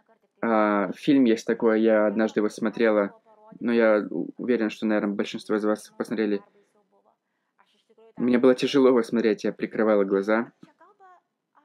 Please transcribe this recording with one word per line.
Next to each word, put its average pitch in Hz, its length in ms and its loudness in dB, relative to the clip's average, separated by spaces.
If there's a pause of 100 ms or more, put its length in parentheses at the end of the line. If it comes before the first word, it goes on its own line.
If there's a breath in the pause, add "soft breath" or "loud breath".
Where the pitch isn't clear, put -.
(420)
а, 104 520 0
фильм 139 320 2
есть 113 220 0
такой, 110 340 0
я 110 260 4
однажды 107 320 -2
его 104 100 0
смотрела, 107 680 -2 (400)
но 120 120 -4
я 110 380 2
у-, - 280 -8
уверен, 110 320 -2
что, - 160 -10
наверное, 104 300 -2
большинство 107 400 -6
из 104 80 -4
вас 107 340 -4
посмотрели. 107 440 -4 (1800)
Мне 120 220 0
было 127 160 4
тяжело 131 340 2
его 123 140 2
смотреть, 110 400 -2
я 104 100 -4
прикрывала 107 500 0
глаза. 104 480 0 (1120)